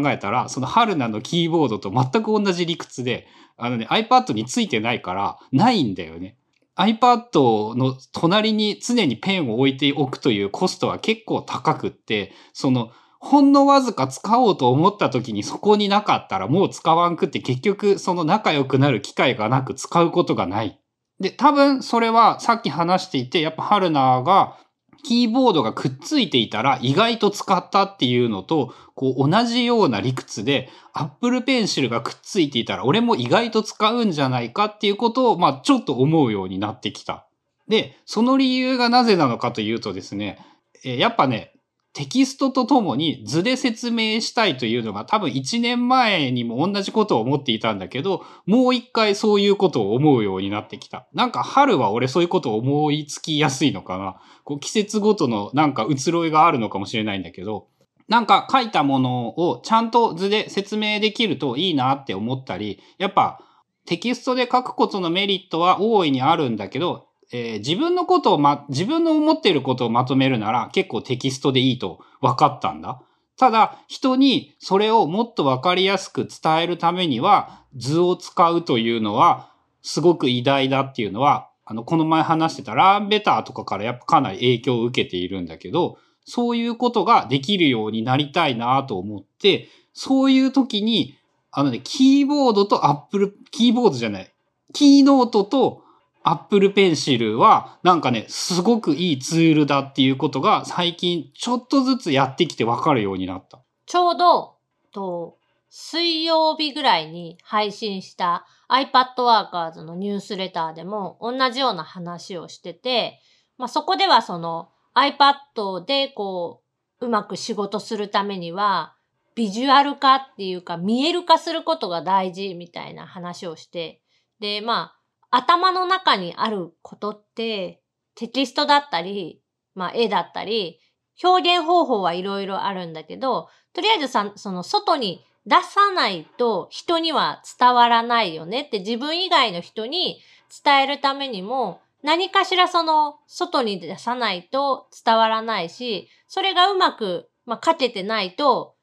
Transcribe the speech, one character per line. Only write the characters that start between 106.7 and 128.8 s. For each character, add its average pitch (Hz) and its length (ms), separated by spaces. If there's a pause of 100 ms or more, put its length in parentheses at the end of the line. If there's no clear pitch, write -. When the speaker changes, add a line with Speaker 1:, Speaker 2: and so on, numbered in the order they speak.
Speaker 2:
ぐ 294 100
ら 202 180
い 156 100
に 170 320
配 214 300
信 202 280
し - 140
た 180 320 (240)
iPad 254 480
Workers 185 640
の 165 140
ニ 202 160
ュ 202 40
ー 196 40
ス 196 160
レ 185 120
タ 165 200
ー 156 40
で 165 120
も 196 360
同 233 120 (180)
じ 240 100
よ 254 100
う 214 40
な 160 100
話 175 540
を 156 100
し - 100
て 180 140
て、 220 480 (380)
ま 254 80
あ、 - 20
そ 294 140
こ 370 140
で 381 100
は 262 160
そ 180 160
の 165 320 (240)
iPad 269 920
で 277 240
こ 190 540 (380)
う、 254 60
う - 40
ま 208 140
く 202 120
仕 - 160
事 202 280
す 226 140
る 202 140
た 202 140
め 196 160
に 170 120
は、 185 460 (380)
ビ 220 160
ジ 226 140
ュ 277 100
ア 285 80
ル 285 140
化 269 180
っ 269 60 (180)
て 202 60
い 185 100
う 180 80
か、 175 160
見 226 280
え 349 60
る 349 120
化 330 140
す 330 140
る 320 120
こ 320 120
と 208 140
が 170 120
大 185 300
事 190 220
み 175 140
た - 180
い 156 80
な 156 120
話 175 400
を 156 100
し - 100
て、 160 340 (400)
で、 208 220
ま 214 320
あ、 - 60 (360)
頭 349 360
の 370 120
中 370 300
に 180 220
あ 220 120
る 190 220 (100)
こ - 140
と 208 160
っ 208 140 (100)
て、 208 480 (320)
テ 233 140
キ 262 180
ス 254 80
ト 294 120
だ 285 100
っ 285 120